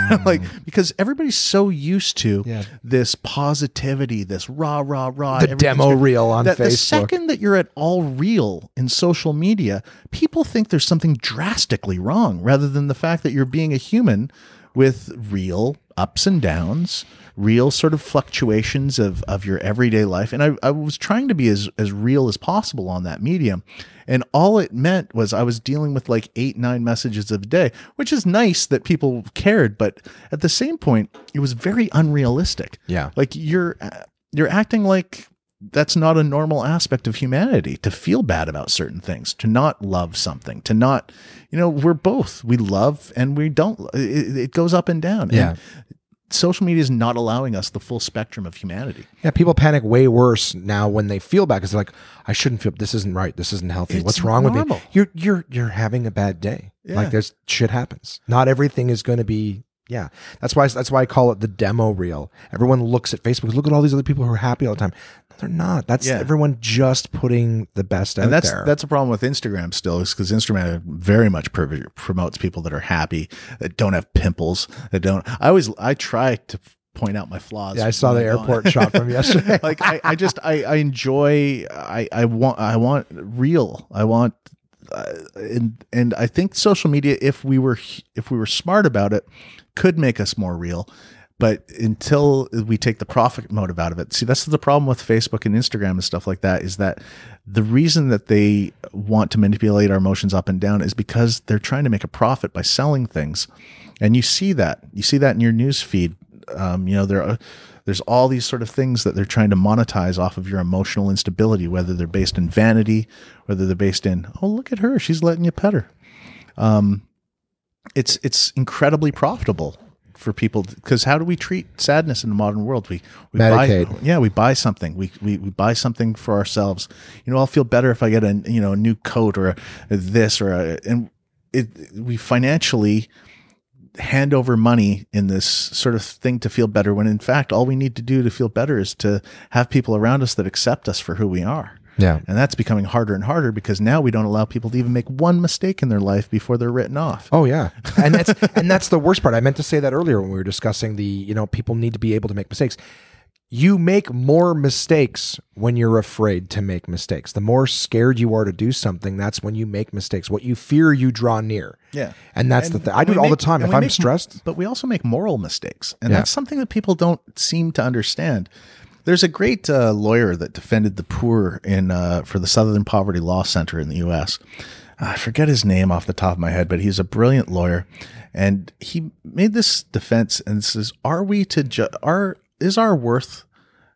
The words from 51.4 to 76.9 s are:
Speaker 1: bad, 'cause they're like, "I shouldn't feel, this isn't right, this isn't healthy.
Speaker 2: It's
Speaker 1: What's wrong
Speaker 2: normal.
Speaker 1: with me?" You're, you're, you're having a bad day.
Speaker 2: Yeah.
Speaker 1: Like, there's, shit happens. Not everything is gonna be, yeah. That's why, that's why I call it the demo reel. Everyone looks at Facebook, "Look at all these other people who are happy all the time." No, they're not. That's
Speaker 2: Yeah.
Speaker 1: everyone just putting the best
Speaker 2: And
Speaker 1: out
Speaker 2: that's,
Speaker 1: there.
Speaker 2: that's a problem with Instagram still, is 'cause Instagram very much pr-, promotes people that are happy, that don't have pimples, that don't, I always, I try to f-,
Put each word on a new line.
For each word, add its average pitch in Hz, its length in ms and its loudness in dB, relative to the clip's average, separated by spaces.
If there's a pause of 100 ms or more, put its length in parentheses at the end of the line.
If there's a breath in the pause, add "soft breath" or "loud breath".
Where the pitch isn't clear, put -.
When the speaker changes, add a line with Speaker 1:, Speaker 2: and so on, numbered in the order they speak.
Speaker 1:
bad, 110 160 2
'cause 92 120 -6
they're 104 80 0
like, 98 120 -6 (340 loud breath)
"I 113 60 -2
shouldn't 117 300 -2
feel, 104 160 -2
this 104 160 -4
isn't 101 180 -4
right, 92 240 -4
this - 160 -6
isn't 92 180 -6
healthy. 87 260 -4
Speaker 2:
It's 85 80 -2
Speaker 1:
What's 104 180 -2
wrong 117 220 2
Speaker 2:
normal. 254 200 2
Speaker 1:
with 302 60 -2
me?" - 100 -4 (120)
You're, 196 200 4
you're, 175 380 -2
you're 123 180 -4
having 110 380 -2
a 110 40 -6
bad 98 300 -2
day. 98 300 -8 (140)
Speaker 2:
Yeah. 90 120 -8
Speaker 1:
Like, 139 140 0
there's, 107 240 -2 (120)
shit - 220 0
happens. - 580 -8
Not 123 220 4
everything 131 400 2
is 117 140 -2
gonna 117 220 -2
be, 107 400 -4 (240)
yeah. 123 200 -8 (320 loud breath)
That's - 160 -4
why, 139 120 6
that's 123 220 -6
why 135 120 2
I 127 40 0
call 123 260 4
it 98 80 -10
the 110 80 -2
demo 110 420 0
reel. 87 420 -6 (220 loud breath)
Everyone 127 280 2
looks 120 300 -2
at - 120 -8
Facebook, 117 280 -2
"Look 143 140 0
at 147 80 4
all 147 80 6
these 147 100 4
other 139 120 0
people 139 200 -2
who 120 80 0
are 113 40 0
happy 123 300 -2
all 107 80 -2
the - 40 -6
time." 98 140 -2 (380 loud breath)
No, - 100 -20
they're 202 80 -8
not. 170 400 -2
That's 123 180 0
Speaker 2:
Yeah. 131 140 0
Speaker 1:
everyone 147 400 0
just 127 520 0
putting 117 640 0
the 98 80 -2
best 95 360 -4
Speaker 2:
And 113 80 2
Speaker 1:
out 117 40 2
Speaker 2:
that's, 160 220 2
Speaker 1:
there. 95 140 -4
Speaker 2:
that's 143 180 2
a - 20 -10
problem 139 220 0
with 110 140 -2
Instagram 101 520 -4
still, 87 260 -2
is 90 140 -4
'cause 95 160 -4
Instagram 92 540 0
very 92 460 4
much 80 220 -2
pr-, 76 440 -4
promotes 90 420 -4
people 87 240 -4
that 80 120 -8
are 71 60 -6
happy, 80 480 -4 (300 loud breath)
that - 200 -8
don't 101 160 2
have - 180 -4
pimples, 87 560 -2 (240 loud breath)
that 95 80 -2
don't, 95 260 -2 (140 loud breath)
I 143 80 2
always, 160 300 4
I 120 160 -2
try 123 420 -2
to - 260 -14
f-, - 140 -20 (180)